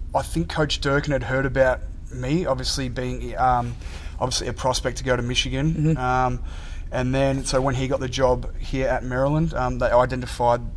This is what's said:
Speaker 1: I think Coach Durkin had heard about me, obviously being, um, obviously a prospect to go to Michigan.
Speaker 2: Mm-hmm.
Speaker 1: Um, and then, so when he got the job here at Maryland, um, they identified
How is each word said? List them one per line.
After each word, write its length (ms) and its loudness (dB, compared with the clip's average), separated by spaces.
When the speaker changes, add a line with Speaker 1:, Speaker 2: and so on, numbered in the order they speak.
Speaker 1:
I 80 0
think 260 -2
Coach 320 -2
Durkin 320 0
had 100 0
heard 240 0
about 340 4
me, 340 0
obviously 420 0
being, 480 -4
um, 380 2
obviously 260 -2
a 60 -4
prospect 460 -2
to 60 -6
go 120 2
to 60 0
Michigan. 520 0
Speaker 2:
Mm-hmm. 240 2
Speaker 1:
Um, 440 0
and 220 0
then, 300 2
so 160 0
when 140 2
he 140 0
got 120 0
the 80 -2
job 500 2
here 280 -2
at 160 0
Maryland, 520 2
um, 240 0
they 120 2
identified 720 4